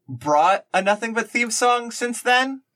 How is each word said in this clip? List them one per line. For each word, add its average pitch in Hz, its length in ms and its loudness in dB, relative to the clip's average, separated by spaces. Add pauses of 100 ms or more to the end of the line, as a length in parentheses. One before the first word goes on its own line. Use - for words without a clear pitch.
brought 151 640 2
a 190 100 2
Nothing 208 320 0
But 220 160 -2
theme 240 200 -2
song 240 400 0
since 240 320 -6
then. 262 400 0 (140)